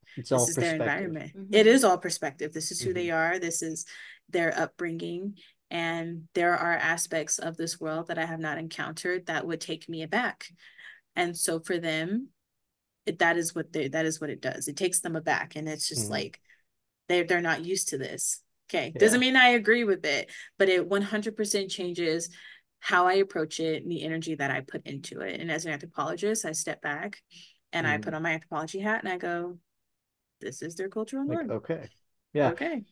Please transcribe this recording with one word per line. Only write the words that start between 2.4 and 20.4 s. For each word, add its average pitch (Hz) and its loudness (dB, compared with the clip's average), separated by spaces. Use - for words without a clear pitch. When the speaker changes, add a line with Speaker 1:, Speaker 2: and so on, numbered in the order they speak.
Speaker 2:
This 156 -4
is - -6
who 123 -2
they 175 -2
Speaker 1:
Mm-hmm. 165 2
Speaker 2:
are. 185 -2
This 170 -2
is 160 -6
their 170 2
upbringing. 170 -4
And 165 -4
there 175 4
are 170 2
aspects 160 0
of 165 -4
this 165 -4
world 160 -4
that 165 -4
I 160 0
have 165 -6
not 156 -4
encountered 165 -4
that 160 -4
would 170 -4
take 165 -8
me 160 -6
aback. 202 -4
And 175 0
so 165 0
for 175 -2
them, 170 -2
it, 170 -4
that 170 4
is 165 0
what 156 -6
they, 147 -2
that 160 0
is 160 -2
what 151 -6
it 117 -8
does. - -4
It 143 -4
takes 180 2
them 170 -4
aback. 160 -2
And 156 -6
it's 156 -4
just 127 -2
Speaker 1:
Mm-hmm. 104 -4
Speaker 2:
like, - -6
they're, 175 4
they're 175 2
not 160 0
used 185 0
to - -4
this. - -4
Okay, 160 -2
doesn't 220 8
Speaker 1:
Yeah. 254 4
Speaker 2:
mean 262 4
I 247 10
agree 233 4
with 185 2
it, 143 0